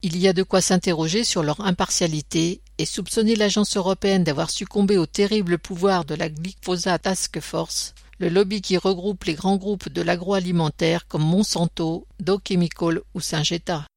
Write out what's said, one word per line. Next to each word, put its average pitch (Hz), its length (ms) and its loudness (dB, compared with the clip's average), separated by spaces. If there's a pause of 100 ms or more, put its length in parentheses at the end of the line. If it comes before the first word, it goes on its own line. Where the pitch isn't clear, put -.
Il 175 140 -2
y 185 120 4
a 185 40 6
de 180 120 2
quoi 190 160 4
s'interroger 180 640 2
sur 180 180 0
leur 147 180 -2
impartialité 175 1000 0 (180)
et 156 80 -2
soupçonner 220 500 0
l'agence 208 400 2
européenne 190 480 2
d'avoir 156 260 0
succombé 202 480 0
au 160 80 2
terrible 202 520 0
pouvoir 180 460 0
de 143 100 -6
la 165 140 -4
Glyphosate 175 760 -4
Task - 360 -2
Force, - 560 -6 (240)
le 180 100 -2
lobby 196 340 2
qui 185 140 0
regroupe 185 480 0
les 165 100 0
grands 190 220 0
groupes 190 340 -4
de 165 120 -4
l'agroalimentaire 175 1040 0
comme 151 160 -2
Monsanto, 170 840 0 (100)
Dow 190 260 0
Chemical 175 560 0 (140)
ou 180 60 -6
Syngenta. 156 680 -2 (100)